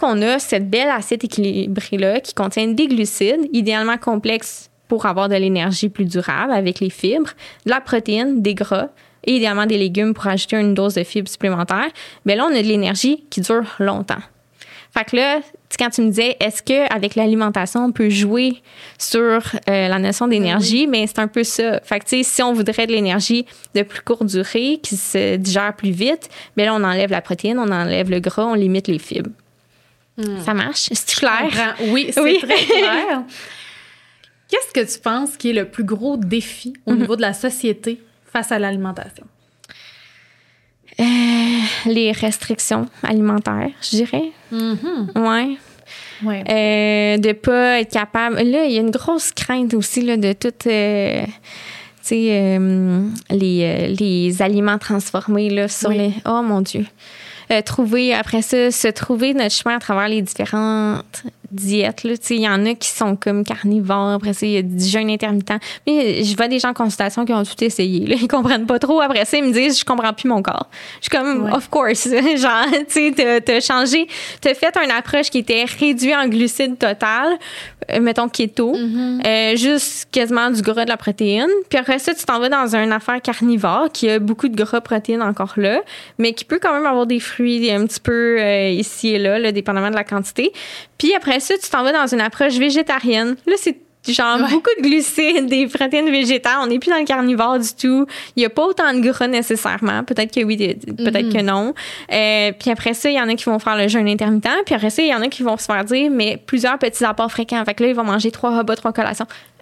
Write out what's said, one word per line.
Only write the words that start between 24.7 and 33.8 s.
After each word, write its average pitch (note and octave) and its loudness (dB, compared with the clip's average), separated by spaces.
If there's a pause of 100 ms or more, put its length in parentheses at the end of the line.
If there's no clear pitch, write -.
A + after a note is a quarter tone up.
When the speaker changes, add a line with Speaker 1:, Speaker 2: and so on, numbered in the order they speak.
Speaker 1:
qui G3 -6
se F#3+ 0
digère G3 0
plus G3 -2
vite, B3 -2 (300)
ben G#3 2
là, A3 2
on G#3 0
enlève F#3+ 2
la F3+ 0
protéine, G#3 -2
on A3 0
enlève F3+ 0
le F3+ 0
gras, F#3 -2
on A#3 0
limite F#3+ 0
les D#3 0
fibres. - -8 (880)
Speaker 2:
Hmm. G3+ -6
Speaker 1:
Ça G#3+ -2
marche ? A#3 -2
C'est - -4
Speaker 2:
Je - 0
Speaker 1:
clair ? A#3 2
Speaker 2:
comprends. A3+ -2
Oui, C4+ 0
c'est - 0
Speaker 1:
Oui. F4 4
Speaker 2:
très D4+ 0
clair. C#4+ 2 (580)
<laughs> - -20